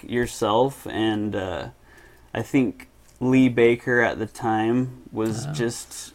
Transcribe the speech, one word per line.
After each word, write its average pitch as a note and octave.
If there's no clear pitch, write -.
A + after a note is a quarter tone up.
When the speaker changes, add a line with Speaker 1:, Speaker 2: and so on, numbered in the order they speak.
Speaker 1:
yourself, A#2+
and, G#2+
uh, F#2
I A2+
think -
Lee B2+
Baker A#2+
at F#2+
the G#2+
time A#2
was A2+
Speaker 2:
Wow. D3
Speaker 1:
just -